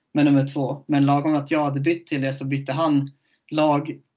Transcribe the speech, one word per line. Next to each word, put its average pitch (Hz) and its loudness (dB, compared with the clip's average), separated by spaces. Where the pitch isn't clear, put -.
med 147 2
nummer 139 4
två. 139 -4
Men 139 2
lagom 143 2
att 143 -4
jag 156 0
hade 139 -2
bytt 165 -2
till 147 -4
det 135 -2
så 139 -8
bytte 139 -4
han 143 0
lag 151 0